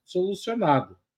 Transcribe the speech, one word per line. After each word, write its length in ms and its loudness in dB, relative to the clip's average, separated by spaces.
solucionado. 920 0